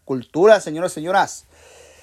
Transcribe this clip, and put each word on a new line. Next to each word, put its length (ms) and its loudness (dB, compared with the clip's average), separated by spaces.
cultura, 560 2
señores 320 -6
y 20 -18
señoras. 520 -4